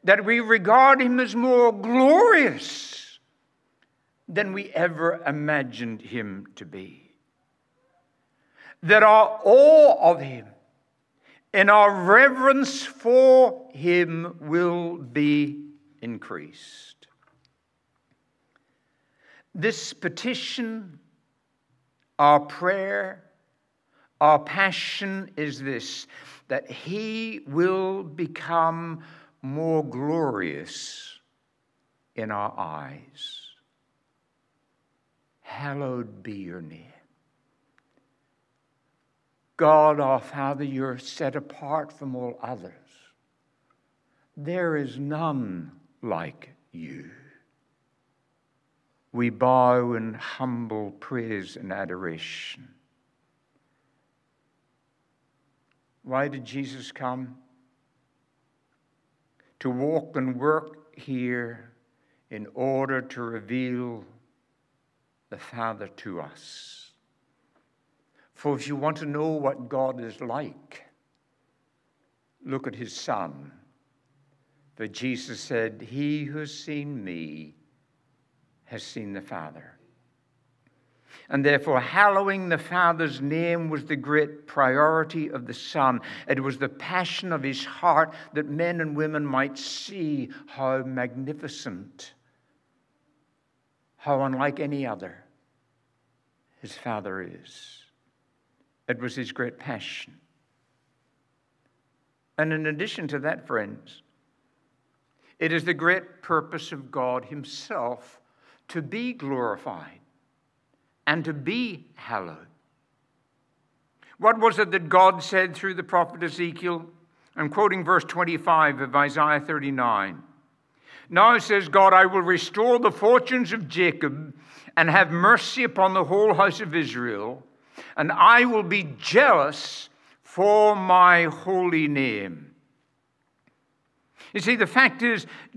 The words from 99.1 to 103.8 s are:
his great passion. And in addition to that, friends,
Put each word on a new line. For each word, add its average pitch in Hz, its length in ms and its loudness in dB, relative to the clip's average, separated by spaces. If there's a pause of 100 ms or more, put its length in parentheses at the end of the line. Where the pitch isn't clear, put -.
his 123 200 -12
great 120 260 -8
passion. - 580 -14 (2250)
And 156 160 -2
in 156 140 -4
addition 156 420 -6
to 143 100 -6
that, 156 260 -8
friends, 107 560 -8 (1400)